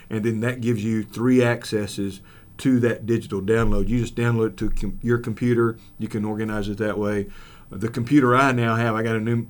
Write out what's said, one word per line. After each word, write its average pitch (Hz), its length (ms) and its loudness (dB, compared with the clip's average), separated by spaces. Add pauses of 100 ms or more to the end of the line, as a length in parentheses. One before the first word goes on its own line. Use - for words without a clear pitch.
and 110 160 -4
then 110 160 0
that 127 220 -4
gives 113 200 -2
you 110 200 0
three 123 400 2
accesses 104 800 -2 (380)
to 127 220 2
that 113 260 0
digital 107 360 -2
download. 104 460 2
You 120 100 2
just 117 160 -2
download 117 360 2
it 104 80 -12
to 107 120 0
com-, - 320 -2
your 117 160 2
computer. 117 600 0 (200)
You 107 80 -6
can 104 180 -4
organize 107 440 -4
it 101 100 -6
that 107 180 -2
way. 104 300 -2 (440)
The 98 180 -6
computer 123 480 4
I 135 160 4
now 117 240 2
have, 117 180 0
I 110 80 -2
got 113 140 0
a 110 40 -2
new, 117 300 -2